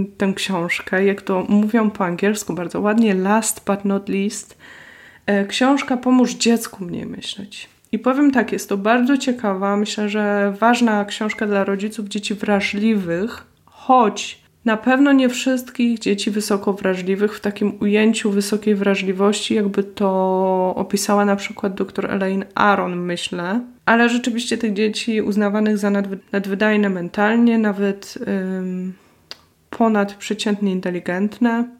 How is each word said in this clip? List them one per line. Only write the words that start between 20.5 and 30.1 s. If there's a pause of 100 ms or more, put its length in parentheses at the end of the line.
opisała
na
przykład
doktor
Elaine (100)
Aron,
myślę. (240)
Ale
rzeczywiście
tych
dzieci
uznawanych
za
nadwy-, (140)
nadwydajne
mentalnie,
nawet, (100)
ym, (760)
ponadprzeciętnie